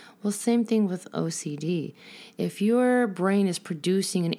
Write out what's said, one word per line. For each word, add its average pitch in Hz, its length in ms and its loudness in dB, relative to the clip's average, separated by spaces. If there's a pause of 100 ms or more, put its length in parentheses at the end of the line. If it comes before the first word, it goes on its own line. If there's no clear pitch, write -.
(220)
Well, 202 100 -2
same 233 320 2
thing 214 240 2
with 180 260 -6
O 165 140 -2
C 156 280 -6
D. 156 380 -4 (420)
If 175 240 -4
your 247 460 4
brain 196 400 2
is 175 140 -2
producing 180 640 0
an 170 120 0